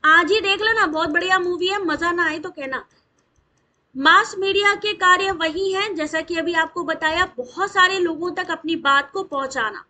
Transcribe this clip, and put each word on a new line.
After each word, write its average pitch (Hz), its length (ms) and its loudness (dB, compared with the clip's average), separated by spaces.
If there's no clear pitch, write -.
आज 320 280 6
ही 427 80 2
देख 392 220 0
लेना, 440 240 2
बहुत 311 220 -2
बढ़िया 359 300 0
movie 359 300 -2
है, 392 160 -2
मजा 339 280 -2
ना 349 140 0
आए 311 120 -4
तो 330 120 -12
कहना। 262 360 -10
Mass 339 420 6
media 392 360 2
के 415 200 -4
कार्य 370 360 4
वही 339 420 -2
हैं, 392 220 -2
जैसा 311 260 -4
कि 330 160 -6
अभी 330 180 -2
आपको 330 300 -2
बताया, 320 420 0
बहुत 349 460 -8
सारे 381 260 4
लोगों 339 320 -2
तक 359 200 -8
अपनी 320 260 -4
बात 277 340 0
को 381 120 -6
पहुंचाना। 262 680 -6